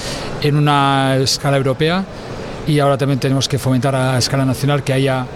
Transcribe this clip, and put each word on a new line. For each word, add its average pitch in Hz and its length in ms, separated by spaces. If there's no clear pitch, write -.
en 147 160
una 139 600
escala 139 420
europea, 156 440
y 147 140
ahora 139 180
también 139 200
tenemos 135 300
que 135 100
fomentar 131 360
a 131 240
escala 135 260
nacional 135 400
que 139 80
haya 131 440